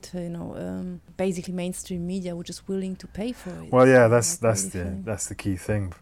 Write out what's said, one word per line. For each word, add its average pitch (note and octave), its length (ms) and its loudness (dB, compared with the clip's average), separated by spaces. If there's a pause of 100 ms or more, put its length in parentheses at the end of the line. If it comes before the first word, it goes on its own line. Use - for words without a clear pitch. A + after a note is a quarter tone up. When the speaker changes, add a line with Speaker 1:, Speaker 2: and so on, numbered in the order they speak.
(160)
Speaker 1:
uh, F3+ 40 -8
you F3 100 -8
know, E3+ 260 -10
um, F#3 460 -10 (160)
basically F#3 360 -4
mainstream F3+ 540 -6
media F3+ 280 -6
which F3 140 -10
is - 180 -14
willing F#3+ 300 -6
to F#3 100 -18
pay A3 260 -6
for - 160 -14
it. E3 220 -14
Speaker 2:
Well, B2+ 160 8
yeah, B2+ 180 10
Speaker 1:
So A2 40 6
Speaker 2:
that's, A#2 280 4
Speaker 1:
that - 100 0
Speaker 2:
that's G#2+ 160 2
Speaker 1:
really F#2+ 80 -6
Speaker 2:
the, F2 200 -4
Speaker 1:
thing. F#2+ 120 -8
Speaker 2:
that's G2+ 240 -6
the G2+ 80 -12
key F#2+ 220 -4
thing, G2 440 -4